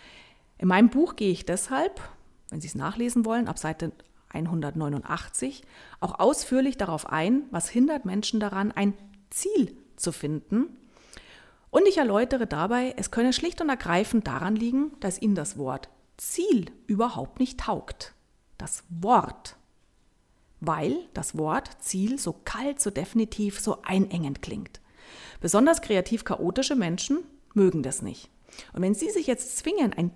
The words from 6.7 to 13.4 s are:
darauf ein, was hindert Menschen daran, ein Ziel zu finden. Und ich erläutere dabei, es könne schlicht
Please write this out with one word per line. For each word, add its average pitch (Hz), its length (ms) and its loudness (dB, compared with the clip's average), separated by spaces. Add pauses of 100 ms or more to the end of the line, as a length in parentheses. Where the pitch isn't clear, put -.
darauf 170 320 -4
ein, 214 420 2
was - 160 -2
hindert 277 380 2
Menschen 208 340 -2
daran, 202 320 -2
ein 202 220 2 (380)
Ziel 370 440 0 (220)
zu - 160 -2
finden. 156 640 -2 (960)
Und 392 160 6
ich 339 120 4
erläutere 240 480 2
dabei, 240 500 -2
es - 140 -6
könne 247 200 4
schlicht 339 300 -2